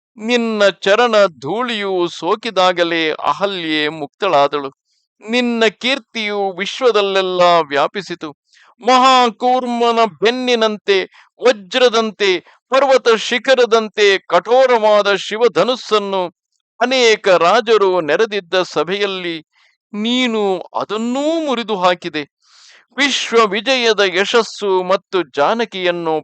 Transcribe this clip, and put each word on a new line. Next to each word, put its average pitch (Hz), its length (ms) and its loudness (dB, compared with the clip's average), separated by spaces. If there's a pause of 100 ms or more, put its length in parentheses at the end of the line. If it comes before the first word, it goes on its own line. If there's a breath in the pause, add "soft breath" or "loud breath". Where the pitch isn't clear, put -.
(160)
ನಿನ್ನ 220 520 0
ಚರಣ 214 580 2
ಧೂಳಿಯು 190 840 -4
ಸೋಕಿದಾಗಲೇ 175 1000 -2
ಅಹಲ್ಯೆ 156 800 -4
ಮುಕ್ತಳಾದಳು. 147 840 -2 (600)
ನಿನ್ನ 240 360 0
ಕೀರ್ತಿಯು 214 840 -4
ವಿಶ್ವದಲ್ಲೆಲ್ಲ 190 880 0 (260)
ವ್ಯಾಪಿಸಿತು. 160 600 -4 (500 soft breath)
ಮಹಾಕೂರ್ಮನ 247 1160 2 (240)
ಬೆನ್ನಿನಂತೆ, 220 840 0 (360 soft breath)
ವಜ್ರದಂತೆ, 214 1000 0 (280 soft breath)
ಪರ್ವತ 262 400 2
ಶಿಖರದಂತೆ 220 1080 2
ಕಠೋರವಾದ 214 960 2
ಶಿವಧನುಸ್ಸನ್ನು 202 1120 -2 (540)
ಅನೇಕ 240 480 2
ರಾಜರು 190 720 2
ನೆರೆದಿದ್ದ 185 640 0
ಸಭೆಯಲ್ಲಿ 175 800 -4 (500)
ನೀನು 220 680 -2 (160)
ಅದನ್ನೂ 254 720 -4
ಮುರಿದು 233 300 -4
ಹಾಕಿದೆ. 175 520 -2 (680 soft breath)
ವಿಶ್ವ 233 500 0
ವಿಜಯದ 226 540 0
ಯಶಸ್ಸು 196 840 0
ಮತ್ತು 185 400 -2
ಜಾನಕಿಯನ್ನು 175 1000 -2